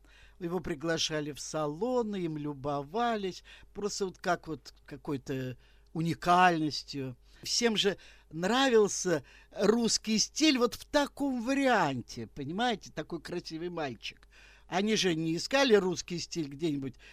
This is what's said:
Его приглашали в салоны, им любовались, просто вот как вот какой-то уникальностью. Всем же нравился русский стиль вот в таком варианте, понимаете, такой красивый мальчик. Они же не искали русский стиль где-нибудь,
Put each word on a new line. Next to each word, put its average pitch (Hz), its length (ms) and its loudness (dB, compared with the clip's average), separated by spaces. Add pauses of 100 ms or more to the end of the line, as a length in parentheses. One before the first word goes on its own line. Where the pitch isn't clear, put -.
(400)
Его 175 200 -4
приглашали 156 720 -4
в 131 80 -14
салоны, 202 760 -2
им 165 220 -4
любовались, 147 1080 -4 (300)
просто 202 320 -4
вот 180 100 -10
как - 320 -2
вот 151 240 -10 (140)
какой-то 131 720 -6 (340)
уникальностью. 160 1200 2 (280)
Всем 233 340 0
же 185 200 2 (360)
нравился 196 880 4 (300)
русский 214 640 2
стиль 294 400 2
вот 240 160 2
в - 120 -14
таком 277 580 0
варианте, 202 880 2
понимаете, 175 580 -4
такой 156 280 -8
красивый 170 480 -8
мальчик. 151 580 -8 (420)
Они 202 280 2
же 185 180 2
не 160 220 0
искали 269 380 4
русский 180 440 0
стиль 156 300 -6
где-нибудь, 139 460 -4 (180)